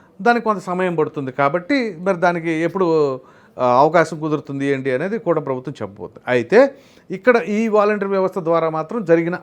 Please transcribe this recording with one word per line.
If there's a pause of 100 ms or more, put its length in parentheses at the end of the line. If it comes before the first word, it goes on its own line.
(200)
దానికి
కొంత
సమయం
పడుతుంది
కాబట్టి,
మరి
దానికి
ఎప్పుడు, (400)
ఆ,
అవకాశం
కుదురుతుంది
ఏంటి
అనేది
కూడా
ప్రభుత్వం
చెప్పబోతుంది.
అయితే (360)
ఇక్కడ
ఈ
వాలంటీర్
వ్యవస్థ
ద్వారా
మాత్రం
జరిగిన